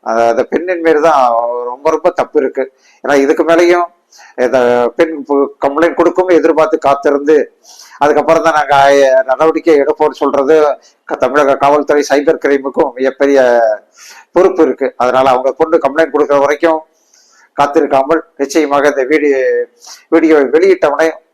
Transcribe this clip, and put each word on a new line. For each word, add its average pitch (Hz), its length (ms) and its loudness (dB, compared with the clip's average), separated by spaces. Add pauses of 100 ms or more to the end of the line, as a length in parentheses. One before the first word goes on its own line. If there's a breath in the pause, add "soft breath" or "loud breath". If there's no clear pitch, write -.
அஹ், 117 240 0
அந்த 113 160 0
பெண்ணின் 170 360 -6
மீது 160 200 2
தான் 151 200 2 (440)
ரொம்ப, 139 260 -6
ரொம்ப 156 200 -2
தப்பு 143 300 -4
இருக்கு. 131 240 -6 (400 soft breath)
ஏன்னா 135 100 -2
இதுக்கு 143 300 0
மேலேயும் 175 420 2 (500 loud breath)
இந்த 123 220 0 (380)
பெண் 160 280 -2
பு-, 139 240 -2 (120)
கம்ப்ளைண்ட் 147 340 0
கொடுக்கும் 175 340 0
எதிர்பார்த்து 156 500 2
காத்திருந்து 143 580 0 (640 loud breath)
அதுக்கப்புறம் 151 440 0
தான் 160 120 0
நாங்க 147 200 0
ஆய-, 139 520 4
நடவடிக்கை 156 520 0
எடுப்போம்னு 151 320 0
சொல்றது 139 460 0 (480 soft breath)
க-, 156 100 -8
தமிழக 135 420 0
காவல்துறை 147 460 0
சைபர் 143 360 -2
கிரைமுக்கும் 139 560 -2
மிகப்பெரிய 135 440 0 (920 loud breath)
பொறுப்பு - 300 2
இருக்கு. 139 340 -2
அதனால 127 340 0
அவங்க 127 220 -2
பொண்ணு 160 240 -2
கம்ப்ளைண்ட் 143 380 0
கொடுக்குற 143 240 0
வரைக்கும் 156 420 0 (760 soft breath)
காத்திருக்காமல் 143 680 0 (140)
நிச்சயமாக 143 520 0
இந்த 135 160 -2
வீடியோ, 143 360 0 (680 loud breath)
வீடியோவை 156 360 2
வெளியிட்டவனை 160 640 0 (260)